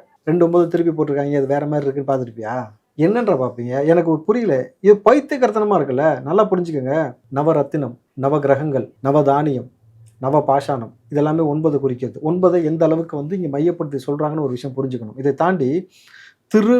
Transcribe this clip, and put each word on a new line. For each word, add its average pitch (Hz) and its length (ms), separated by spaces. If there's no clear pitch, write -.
ரெண்டு 170 160
ஒன்பது 170 260
திருப்பி 170 220
போட்டிருக்காங்க, 143 480
அது 135 100
வேற 143 120
மாதிரி 147 220
இருக்குன்னு 139 240
பார்த்திருப்பியா? 117 460
என்னன்ற 202 420
பார்ப்பீங்க? 123 340
எனக்கு 165 200
ஒரு 151 160
புரியல, 208 300
இது 208 80
பைத்தியக்காரத்தனமா 226 720
இருக்குல்ல. 135 260
நல்லா 196 240
புரிஞ்சுக்கோங்க, 156 460
நவரத்தினம், 147 580
நவகிரகங்கள், 139 600
நவதானியம், 143 600
நவபாஷாணம், 139 720
இதெல்லாமே 151 420
ஒன்பது 151 280
குறிக்கிறது. 127 440
ஒன்பதை 180 360
எந்த 160 160
அளவுக்கு 160 320
வந்து 147 180
இங்க 175 200
மையப்படுத்தி 156 440
சொல்றாங்கன்னு 147 460
ஒரு 123 100
விஷயம் 127 220
புரிஞ்சுக்கணும். 123 420
இதை 139 160
தாண்டி 160 340
திரு 214 280